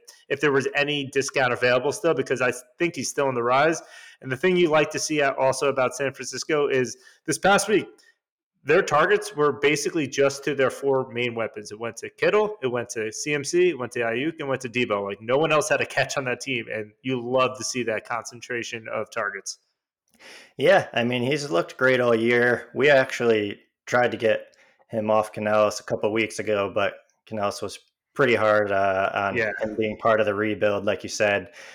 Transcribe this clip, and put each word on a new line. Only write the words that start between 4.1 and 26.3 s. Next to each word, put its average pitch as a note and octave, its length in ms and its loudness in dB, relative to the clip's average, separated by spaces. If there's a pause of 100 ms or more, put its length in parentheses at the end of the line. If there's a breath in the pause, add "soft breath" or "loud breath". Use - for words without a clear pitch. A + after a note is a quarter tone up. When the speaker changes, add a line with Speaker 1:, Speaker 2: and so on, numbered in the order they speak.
Speaker 1:
And C3 100 -12
the B2+ 60 -2
thing F#3 200 2
you F3 120 4
like D3+ 220 4
to C#3+ 80 -6
see D3 240 0
also C3+ 460 2
about B2+ 280 0
San C3+ 160 -2
Francisco C3+ 560 -2
is B2+ 280 0 (300 soft breath)
this D3+ 120 -2
past F#3+ 280 2
week, G3 220 2 (760 soft breath)
their D#3+ 200 4
targets F#3 520 2
were D3 180 2
basically D3 540 0
just C3+ 380 0
to D3 100 -2
their C3 160 2
four C3 400 0
main A#2+ 240 -2
weapons. G#2+ 380 -6
It G#2+ 80 -14
went A#2 160 -8
to A2 140 -12
Kittle, G#3 520 0
it C3 60 -2
went A#2+ 220 -4
to A2 200 -4
C D3 220 -6
M D3 100 -2
C, F3 280 2
it C#3+ 80 -6
went B2 140 -8
to B2 80 -4
Ayuk, B2 380 -2
and C#3+ 120 -6
went C3 100 -2
to B2+ 80 -8
Deebo. G#2+ 340 -2
Like, G2+ 200 -8
no B2 160 0
one D#3+ 120 2
else D3 200 0
had C3+ 100 2
a A#2 60 0
catch C3+ 320 -4
on C3+ 80 -6
that B2 140 -4
team, A#2+ 320 -6
and G#2+ 280 -8
you B2+ 260 -4
love B2+ 300 2
to - 80 -10
see B2 200 -4
that G#2+ 220 -4
concentration A#2 840 -10
of A2 180 -6
targets. G2+ 480 -6 (1000 loud breath)
Speaker 2:
Yeah, E3 380 4
I A#2 80 0
mean, B2 200 0
he's C#3+ 280 -2
looked E3 260 -2
great C3 220 4
all A#2+ 160 4
year. A#2+ 640 2
We C3+ 140 4
actually A#2 680 2 (280)
tried B2 260 2
to A2+ 40 -6
get - 380 0 (340 soft breath)
him A2 220 -2
off G#2+ 220 2
Canales G#2+ 480 2
a - 20 -20
couple A2+ 300 -2
weeks A2 260 -2